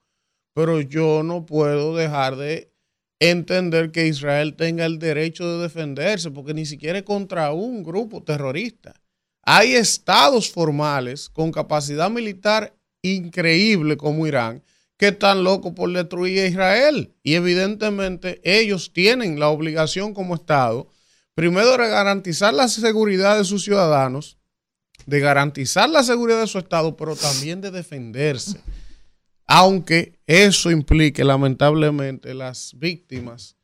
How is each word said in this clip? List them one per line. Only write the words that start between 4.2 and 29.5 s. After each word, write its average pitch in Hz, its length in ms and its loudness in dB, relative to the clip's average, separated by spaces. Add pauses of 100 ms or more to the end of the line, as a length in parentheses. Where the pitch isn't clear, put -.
tenga 165 280 -2
el 165 140 -4
derecho 160 480 -4 (100)
de 170 60 -6
defenderse, 165 680 -6
porque 139 220 -10
ni 156 120 -6
siquiera 151 320 -8
es 196 80 -10
contra 185 480 -4
un 214 300 -6
grupo 196 400 -8
terrorista. 147 720 -6 (480)
Hay 208 300 6
estados 226 800 2
formales 147 760 -2
con 160 220 -4
capacidad 151 600 -2
militar 214 640 -2 (280)
increíble 175 960 2
como 151 300 -2
Irán, 123 360 -2 (340)
que 202 120 2
están 196 340 2
locos 185 300 0
por 175 180 -4
destruir 180 500 -4
a 196 60 2
Israel. 190 640 2 (100)
Y 139 120 0
evidentemente 185 1080 -2
ellos 202 500 0
tienen 190 460 0
la 151 100 2
obligación 160 640 -2
como 185 220 -6
estado, 131 520 0 (480)
primero 180 360 2
de 240 180 2
garantizar 202 640 0
la 269 140 2
seguridad 214 680 2
de 208 80 2
sus 196 180 -4
ciudadanos, 151 720 0 (720)
de 143 120 0
garantizar 143 680 2
la 311 140 4
seguridad 233 380 0
de 220 60 -2
su 208 120 -6
estado, 165 360 -2
pero 156 200 -8
también 147 460 -4
de 196 100 -10
defenderse. 143 880 -6 (880)
Aunque 170 800 4